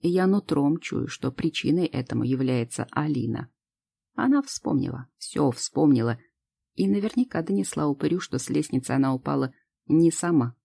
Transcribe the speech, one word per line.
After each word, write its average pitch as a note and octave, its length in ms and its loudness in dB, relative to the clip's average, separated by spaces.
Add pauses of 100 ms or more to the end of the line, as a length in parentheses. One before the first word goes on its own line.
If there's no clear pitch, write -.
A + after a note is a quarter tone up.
И E3+ 80 0
я F#3 180 2
нутром E3 500 2
чую, - 300 -6
что - 240 -4
причиной D#3+ 560 0
этому A#2 360 -2
является B2+ 680 -2
Алина. C3 580 -2 (640)
Она C#4 300 2
вспомнила, C3 640 -4 (100)
все - 320 0
вспомнила, A#2+ 720 2 (560)
и G3 120 0
наверняка G3+ 540 0
донесла F#3+ 460 -2
упырю, D3+ 320 0
что - 180 -6
с - 120 -8
лестницы C#3 420 -2
она C3+ 240 2
упала C3+ 380 -2 (340)
не E3 240 6
сама D#3 540 0